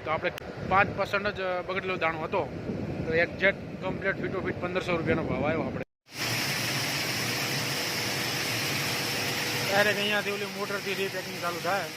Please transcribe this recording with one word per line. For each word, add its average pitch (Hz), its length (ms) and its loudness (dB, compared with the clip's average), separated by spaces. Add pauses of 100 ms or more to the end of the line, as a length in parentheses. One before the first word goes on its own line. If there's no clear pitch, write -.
તો - 80 -4
આપણે 160 200 2 (400)
પાંચ 196 260 8
પર્સન્ટ 202 400 0
જ 190 40 -4 (260)
બગડેલો 185 360 0
દાણો 160 220 2
હતો, 175 160 2 (640)
તો 160 40 -2 (140)
એક્ઝેક્ટ 185 380 2 (200)
કમ્પ્લીટ 185 400 -2
ફીટો 185 240 -2
ફીટ 175 160 -2
પંદરસો 180 360 0
રૂપિયાનો 156 320 2
ભાવ 131 140 0
આવ્યો 156 220 0
આપણે. 127 200 -4 (3750)
ડાયરેક્ટ 202 360 4
અહીંયાથી 202 360 2
ઓલી 196 180 -4
મોટરથી 196 460 -2
રીપેકિંગ 185 420 -4
ચાલુ 175 240 -2
થાય 185 300 2